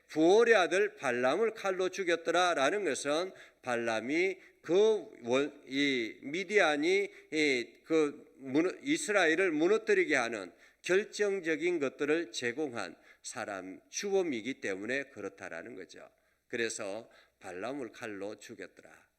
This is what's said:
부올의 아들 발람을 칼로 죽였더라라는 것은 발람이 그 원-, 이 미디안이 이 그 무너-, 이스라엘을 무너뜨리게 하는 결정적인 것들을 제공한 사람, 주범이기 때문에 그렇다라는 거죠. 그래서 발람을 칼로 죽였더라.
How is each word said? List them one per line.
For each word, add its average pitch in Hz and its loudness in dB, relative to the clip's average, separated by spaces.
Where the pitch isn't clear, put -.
부올의 208 6
아들 190 2
발람을 139 0
칼로 185 -2
죽였더라라는 170 2
것은 156 0
발람이 120 0
그 202 4
원-, 139 0
이 131 -2
미디안이 180 0
이 139 -2
그 151 -2
무너-, 135 0
이스라엘을 170 2
무너뜨리게 180 2
하는 117 -2
결정적인 180 0
것들을 147 -2
제공한 120 -6
사람, 98 -10
주범이기 156 -2
때문에 110 -4
그렇다라는 98 -12
거죠. - -18
그래서 113 -6
발람을 107 -10
칼로 104 -12
죽였더라. - -18